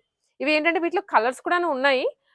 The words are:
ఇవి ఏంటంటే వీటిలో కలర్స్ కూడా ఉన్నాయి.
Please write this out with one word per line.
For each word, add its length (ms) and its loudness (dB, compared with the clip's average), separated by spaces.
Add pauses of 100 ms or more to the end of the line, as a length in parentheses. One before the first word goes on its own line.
(400)
ఇవి 120 -2
ఏంటంటే 300 0
వీటిలో 200 -2 (100)
కలర్స్ 280 2
కూడా 180 -2 (160)
ఉన్నాయి. 320 0 (280)